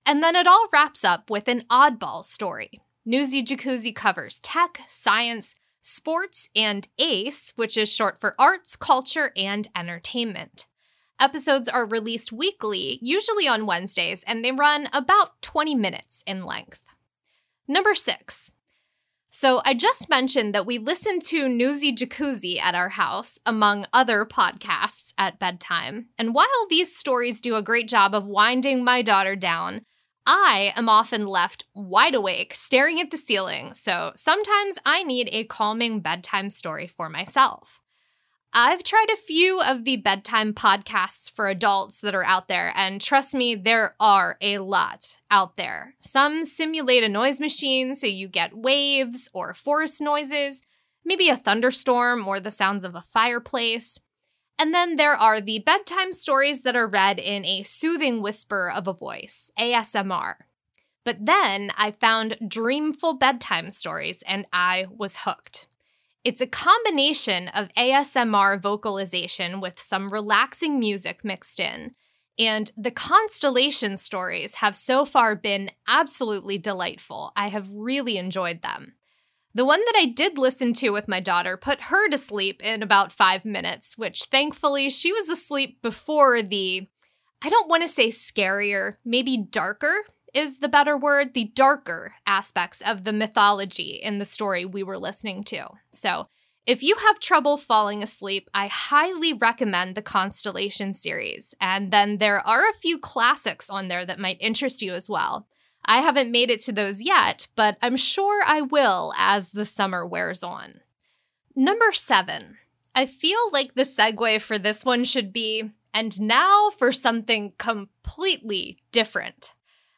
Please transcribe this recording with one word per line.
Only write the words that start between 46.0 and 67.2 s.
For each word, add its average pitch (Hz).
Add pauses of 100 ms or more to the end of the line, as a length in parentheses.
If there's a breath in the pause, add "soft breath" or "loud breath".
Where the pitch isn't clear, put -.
simulate 302
a 220
noise 247
machine, 269
so 262
you 190
get 170
waves 262
or 180
forest 302
noises, 294 (400)
maybe 359
a 254
thunderstorm 240
or 196
the 190
sounds 196
of 180
a 170
fireplace. 233 (580)
And 320
then 349
there 294
are 220
the 214
bedtime 370
stories 285
that 247
are 233
read 196
in 202
a 190
soothing 285
whisper 196
of 180
a 190
voice, -
A 240
S 233
M 190
R. - (560)
But 226
then 208
I 214
found 220 (100)
Dreamful 302
Bedtime 240
Stories, 160
and 196
I 185
was 202
hooked. - (560)
It's 247
a 254
combination 285